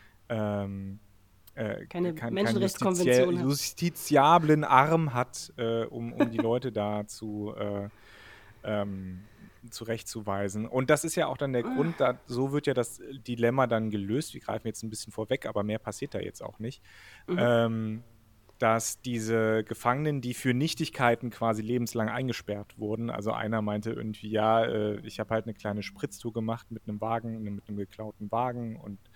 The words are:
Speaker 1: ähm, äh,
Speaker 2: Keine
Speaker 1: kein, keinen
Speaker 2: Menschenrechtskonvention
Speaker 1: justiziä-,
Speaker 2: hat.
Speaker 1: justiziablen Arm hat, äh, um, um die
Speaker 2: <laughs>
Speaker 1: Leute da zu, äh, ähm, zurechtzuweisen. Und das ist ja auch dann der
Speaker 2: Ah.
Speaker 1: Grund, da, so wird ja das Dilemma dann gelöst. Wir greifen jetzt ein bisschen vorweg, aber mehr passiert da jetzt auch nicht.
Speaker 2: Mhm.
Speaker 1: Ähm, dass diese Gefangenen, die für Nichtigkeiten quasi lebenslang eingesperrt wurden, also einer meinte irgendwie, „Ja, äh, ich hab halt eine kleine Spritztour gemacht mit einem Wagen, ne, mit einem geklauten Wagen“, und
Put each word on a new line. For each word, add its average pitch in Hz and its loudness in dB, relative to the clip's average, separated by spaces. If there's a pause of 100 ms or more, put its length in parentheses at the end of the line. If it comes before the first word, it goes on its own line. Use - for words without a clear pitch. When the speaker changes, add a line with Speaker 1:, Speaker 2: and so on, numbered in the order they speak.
(280)
Speaker 1:
ähm, 101 -2 (540)
äh, 107 -6
Speaker 2:
Keine 175 -2
Speaker 1:
kein, - -
keinen 151 -6
Speaker 2:
Menschenrechtskonvention 185 4
Speaker 1:
justiziä-, 123 0
Speaker 2:
hat. 120 -2
Speaker 1:
justiziablen 151 4
Arm 151 6
hat, - -4
äh, 113 0
um, 117 -8
um - 2
die 113 -6
Speaker 2:
<laughs> - -
Speaker 1:
Leute 120 2
da 104 0
zu, 104 -6
äh, 101 -4 (760)
ähm, 98 -4 (480)
zurechtzuweisen. 107 -4
Und 127 2
das 151 4
ist 160 -4
ja 160 2
auch 131 -4
dann 139 -4
der 120 0
Speaker 2:
Ah. 123 -4
Speaker 1:
Grund, 147 0
da, 123 2
so 131 -2
wird 147 0
ja 139 2
das - -2 (260)
Dilemma 120 2
dann 110 0
gelöst. 107 -2
Wir - -12
greifen - -6
jetzt 110 -6
ein 113 -6
bisschen 107 -10
vorweg, 110 -2
aber 104 -2
mehr 107 -2
passiert - -8
da 95 -4
jetzt - -10
auch - -12
nicht. 117 -10 (440)
Speaker 2:
Mhm. 180 -2
Speaker 1:
Ähm, 113 2 (540)
dass 113 2
diese 113 2
Gefangenen, 139 0
die 123 -4
für 127 0
Nichtigkeiten 127 2
quasi 110 0
lebenslang 113 -2
eingesperrt 110 -6
wurden, 110 -4
also 104 -2
einer 110 -2
meinte 104 -2
irgendwie, 110 -6
„Ja, 110 6
äh, 107 0
ich 107 -14
hab 110 -4
halt 110 0
eine 113 -6
kleine 104 -4
Spritztour - -8
gemacht 113 -4
mit 110 -12
einem 104 -6
Wagen, 113 -2
ne, 104 -6
mit 101 -10
einem 104 -6
geklauten 104 -10
Wagen“, 120 -2
und 101 -12 (180)